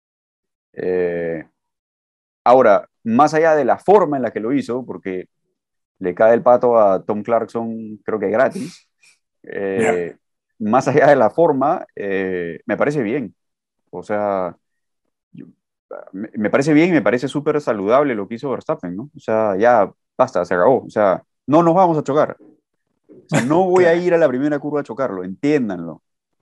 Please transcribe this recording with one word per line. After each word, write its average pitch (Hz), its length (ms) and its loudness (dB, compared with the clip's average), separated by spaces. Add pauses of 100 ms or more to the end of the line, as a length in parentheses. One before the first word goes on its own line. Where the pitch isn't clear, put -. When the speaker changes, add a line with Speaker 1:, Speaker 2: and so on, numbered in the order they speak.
(720)
Speaker 1:
Eh, 85 720 -6 (1000)
ahora, 117 440 4 (140)
más 139 320 2
allá 156 220 2
de 143 80 0
la 104 140 0
forma 180 380 2
en 127 60 -6
la 110 100 -6
que 107 80 -8
lo 113 120 -4
hizo, 127 340 -4
porque 92 400 -10 (720)
le 90 160 -6
cae 113 200 6
el 117 80 2
pato 123 360 4
a 95 260 2
Tom 107 200 -4
Clarkson, 113 800 -4
creo 101 160 -4
que 98 100 -2
gratis, 120 580 -4 (540)
eh, 95 720 -4
Speaker 2:
Ya. - 60 -20 (520)
Speaker 1:
más 127 160 0
allá 139 220 4
de 143 80 6
la 110 140 4
forma, 151 540 0 (120)
eh, 92 680 -6
me 107 100 -4
parece 147 260 -2
bien. 113 320 -6 (560)
O 90 120 -12
sea, 98 540 -4 (760)
yo, - 140 -20 (680)
me, 98 220 -12
me 107 160 -4
parece 139 220 2
bien 156 160 6
y 185 40 0
me 147 100 2
parece 131 260 0
súper 147 320 -4
saludable 120 560 0
lo 101 100 -6
que 113 80 -12
hizo 131 160 -8
Verstappen, 101 460 -8
¿no? 131 200 -12
O 139 40 -20
sea, 110 360 -2
ya 110 360 4 (260)
basta, 92 260 0
se 92 100 -4
acabó. 104 300 4
O - 60 -18
sea, 101 320 0 (240)
no 151 160 4
nos 165 120 2
vamos 175 240 2
a 143 40 -2
chocar. 151 340 -2 (720)
O - 200 -20
sea, - 140 -2
no 160 240 0
voy 180 180 2
a 165 80 4
Speaker 2:
Claro. 175 140 0
Speaker 1:
ir 170 80 2
a 165 40 2
la 156 100 4
primera 143 300 -2
curva 147 220 -6
a 139 40 -6
chocarlo, 110 380 -6
entiéndanlo. 95 800 -4 (380)